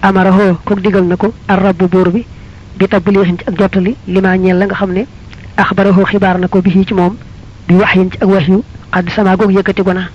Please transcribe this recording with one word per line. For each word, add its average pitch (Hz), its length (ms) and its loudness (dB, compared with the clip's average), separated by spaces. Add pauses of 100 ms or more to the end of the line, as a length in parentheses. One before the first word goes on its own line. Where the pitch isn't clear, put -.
amarahu, 185 600 2
kook 196 200 -2
digal 190 180 2
na 175 140 0
ko, 208 160 -2 (160)
ar-rabbu, 190 400 2
buur 180 240 2
bi, 233 80 -2 (560)
bi 190 100 2
tabliixin, 196 520 0
ci - 100 -16
ak 180 80 -6
jottali, 190 380 0 (120)
li 190 140 0
ma, 185 160 2
ñeel 185 220 2
la 196 60 2
nga 196 100 -4
xam 190 180 -4
ne, 202 120 -2 (520)
axbarahu, 196 480 2
xibaar 190 320 0
na 180 100 -2
ko, 190 140 0
bihi, 185 240 2
ci - 80 -6
moom, 185 220 0 (520)
bi 165 60 4
waxyin, 185 380 2
ci - 100 -14
ak 196 80 2
waxyu, 190 340 2 (300)
xadd 180 160 -2
sama, 196 260 0
goog 196 160 0
yëkkati 190 320 0
ko 180 100 0
na. 180 220 -6